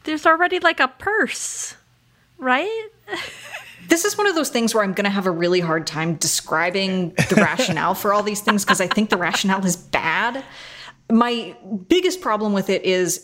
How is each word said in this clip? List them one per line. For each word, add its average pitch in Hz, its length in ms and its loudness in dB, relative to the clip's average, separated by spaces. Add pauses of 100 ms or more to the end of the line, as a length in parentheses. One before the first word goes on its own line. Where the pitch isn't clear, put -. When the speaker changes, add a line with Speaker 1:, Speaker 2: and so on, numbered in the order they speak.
Speaker 1:
There's 311 200 -2
already, 349 340 4
like, 339 200 2
a 269 80 4
purse, - 880 -4 (640)
right? 370 520 -2 (180)
<laughs> 403 120 -8 (680)
Speaker 2:
This 339 180 4
is 415 120 -2
one 415 80 2
of 381 100 2
those 311 140 0
things 226 240 0
where 214 120 2
I'm 190 80 -2
gonna 202 160 0
have 196 160 0
a 190 60 2
really 175 280 2
hard 160 260 0
time 160 300 -2
describing 180 920 -2
the 175 260 0
Speaker 3:
<laughs> - 20 2
Speaker 2:
rationale 170 560 2
for 202 200 0
all 208 100 2
these 202 160 -4
things, 208 240 0
'cause 170 160 2
I 185 80 0
think 208 220 0
the - 80 2
rationale 190 480 0
is 175 100 2
bad. 196 680 -2 (640)
My 226 480 0 (320)
biggest 359 320 4
problem 214 320 0
with 196 160 0
it 190 160 0
is 185 380 0